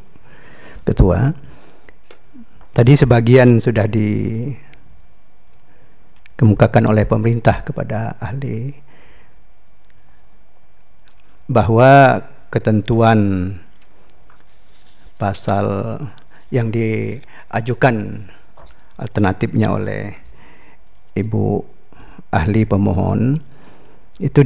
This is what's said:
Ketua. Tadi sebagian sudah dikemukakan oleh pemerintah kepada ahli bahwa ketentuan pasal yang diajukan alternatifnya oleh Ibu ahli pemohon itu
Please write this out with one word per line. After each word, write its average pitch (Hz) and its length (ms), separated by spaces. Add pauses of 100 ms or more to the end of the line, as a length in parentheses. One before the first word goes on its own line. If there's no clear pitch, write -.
(840)
Ketua. 101 480 (1400)
Tadi 123 240
sebagian 120 640
sudah 107 240 (2500)
dikemukakan 113 500
oleh 107 220
pemerintah 113 580
kepada 107 560
ahli 127 540 (2750)
bahwa 123 720 (240)
ketentuan 107 1040 (1700)
pasal 101 800 (560)
yang 113 160
diajukan 110 1600 (720)
alternatifnya 104 720
oleh 101 400 (1040)
Ibu 104 480 (640)
ahli 104 320
pemohon 101 800 (800)
itu 147 240